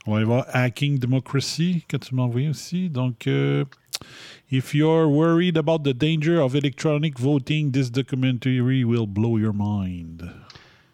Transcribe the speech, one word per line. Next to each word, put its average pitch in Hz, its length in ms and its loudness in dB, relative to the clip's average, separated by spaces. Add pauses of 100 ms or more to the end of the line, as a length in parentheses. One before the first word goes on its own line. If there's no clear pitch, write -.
On 107 60 -2
va 104 60 2
aller 110 80 2
voir 120 260 2
Hacking 131 460 0
Democracy, 135 920 -2
que - 80 -4
tu - 180 -8
m'as 127 80 0
envoyé 123 260 0
aussi. 175 400 -4
Donc, 127 380 -4
euh, 139 380 0 (840)
If 131 240 -2
you're 160 360 4
worried 165 460 4
about 160 220 2
the 143 160 0
danger 156 440 2
of 135 160 2
electronic 147 640 0
voting, 147 540 0
this 131 180 0
documentary 127 960 0
will 117 220 2
blow 110 320 0
your 107 160 2
mind. 90 760 -4 (640)